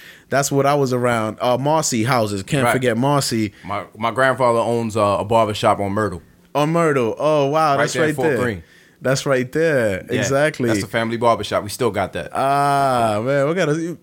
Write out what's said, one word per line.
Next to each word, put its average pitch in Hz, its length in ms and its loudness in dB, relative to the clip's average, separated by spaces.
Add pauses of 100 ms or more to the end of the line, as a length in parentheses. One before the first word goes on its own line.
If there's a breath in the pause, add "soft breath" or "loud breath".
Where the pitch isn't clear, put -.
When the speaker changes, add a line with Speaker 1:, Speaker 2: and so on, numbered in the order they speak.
(300 loud breath)
Speaker 1:
That's 139 220 0
what 139 140 2
I 143 100 4
was 139 160 2
around. 120 480 0
Uh, 123 180 2
Marcy 143 460 0
houses. 110 400 0
Can't 139 220 -2
Speaker 2:
Right. 117 80 4
Speaker 1:
forget 123 240 0
Marcy. 127 560 0 (100)
Speaker 2:
My, 95 200 -6 (140)
my 113 140 -2
grandfather 123 480 2
owns, 113 380 -2
uh, 101 220 2
a 95 60 -2
barbershop 107 540 2
on 101 140 -2
Myrtle. 98 280 -2 (340)
Speaker 1:
On 147 160 0
Myrtle. 143 460 2
Oh, 147 300 2
wow. 156 280 2
Speaker 2:
Right 139 80 2
Speaker 1:
That's - 100 -4
Speaker 2:
there 127 100 0
in 156 60 2
Speaker 1:
right 147 60 -2
Speaker 2:
Fort 135 140 0
Speaker 1:
there. 127 80 0
Speaker 2:
Greene. 107 260 -4 (380 soft breath)
Speaker 1:
That's 131 240 -2
right 127 280 0
there. 131 580 0
Speaker 2:
Yeah, 120 80 0
Speaker 1:
Exactly. 135 480 0
Speaker 2:
that's 107 140 0
the 98 60 -6
family 113 280 -2
barbershop. 107 480 0
We 101 60 -10
still 120 200 -2
got 95 240 -4
that. 85 220 -8
Speaker 1:
Ah, 135 880 0
man. 139 240 0
We 165 60 -2
gotta, 165 500 -2